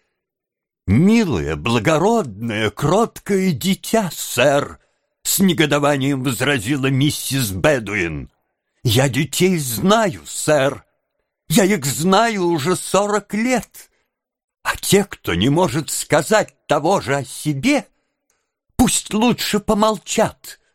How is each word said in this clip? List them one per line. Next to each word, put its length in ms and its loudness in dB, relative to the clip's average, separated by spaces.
милое, 680 2
благородное, 1160 0
кроткое 800 0
дитя, 600 -2
сэр», 680 0
с 160 -2
негодованием 840 2
возразила 640 -2
миссис 640 0
Бэдуин. 800 -2
«Я 240 2
детей 520 0
знаю, 640 0
сэр. 580 -2
Я 180 4
их 200 0
знаю 600 0
уже 300 0
сорок 600 -2
лет. 560 -4
А 140 -4
те, 260 2
кто 320 -6
не 140 2
может 420 0
сказать 640 0
того 360 0
же 160 -2
о 60 -4
себе, 640 -2
пусть 380 0
лучше 460 0
помолчат. 1000 -2